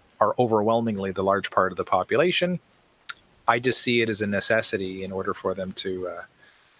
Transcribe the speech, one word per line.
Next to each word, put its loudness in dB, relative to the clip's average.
are 4
overwhelmingly 2
the -2
large 2
part 2
of -8
the -2
population, 0
I 2
just 0
see 4
it 2
as -2
a 0
necessity 0
in -8
order -4
for -2
them -6
to, -6
uh, -10